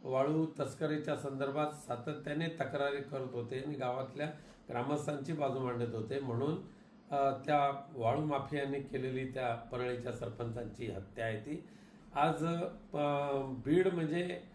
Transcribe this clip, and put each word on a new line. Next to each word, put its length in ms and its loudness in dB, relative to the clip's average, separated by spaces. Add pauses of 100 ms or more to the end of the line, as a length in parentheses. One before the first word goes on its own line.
वाळू 420 4 (140)
तस्करीच्या 560 0
संदर्भात 520 0
सातत्याने 800 -4
तक्रारी 540 0
करत 320 -4
होते 260 -2
आणि 160 -4
गावातल्या 560 -2 (380)
ग्रामस्थांची 640 0
बाजू 260 2
मांडत 360 0
होते. 240 -2
म्हणून, 360 2 (560)
अ, 200 4 (140)
त्या 380 4 (100)
वाळू 320 2
माफियांनी 540 0
केलेली 460 -2
त्या 300 0
परळीच्या 560 -2
सरपंचांची 800 -4
हत्या 340 -4
आहे 120 0
ती. 260 -6 (520)
आज, 300 6
अ, 840 0 (360)
बीड 280 8
म्हणजे 480 0 (140)